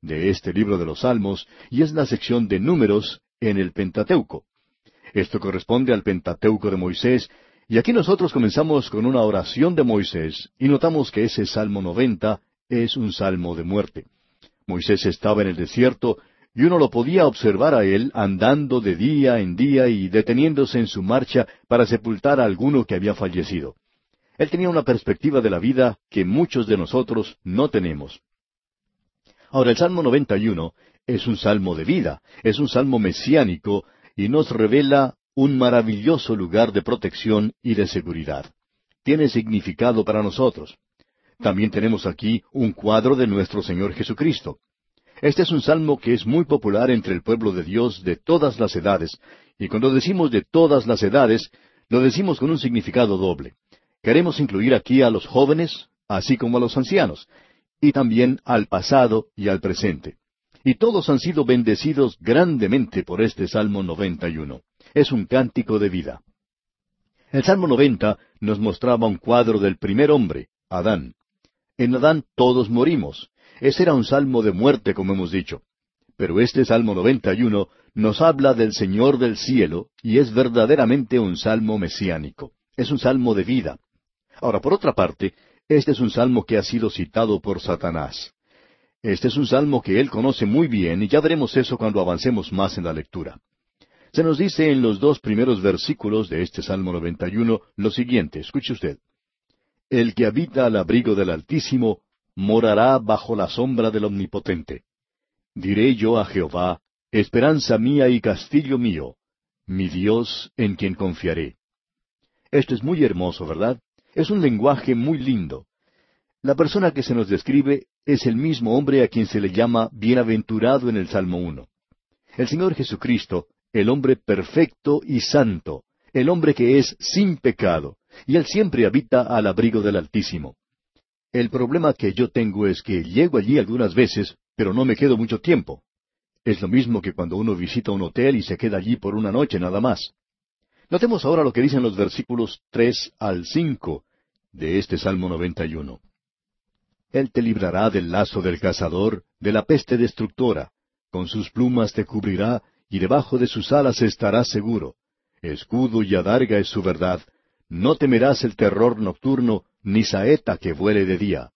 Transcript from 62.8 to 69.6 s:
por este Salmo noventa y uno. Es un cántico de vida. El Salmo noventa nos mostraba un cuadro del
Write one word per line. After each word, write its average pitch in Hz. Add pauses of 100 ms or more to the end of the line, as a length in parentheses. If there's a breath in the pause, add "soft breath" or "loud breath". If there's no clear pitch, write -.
por 90
este 98
Salmo 101
noventa 87
y 80
uno. 71 (340 soft breath)
Es 147
un 107
cántico 123
de 104
vida. 78 (1080)
El 135
Salmo 190
noventa 120 (220 soft breath)
nos 104
mostraba 113
un 98
cuadro 113
del 98